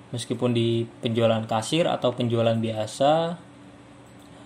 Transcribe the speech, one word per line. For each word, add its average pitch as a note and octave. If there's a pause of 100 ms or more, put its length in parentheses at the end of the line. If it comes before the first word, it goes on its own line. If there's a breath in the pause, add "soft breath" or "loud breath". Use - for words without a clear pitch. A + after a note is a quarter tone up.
(140)
Meskipun B2
di A#2 (160)
penjualan A2+
kasir D3+
atau -
penjualan A#2
biasa, C3+ (1040)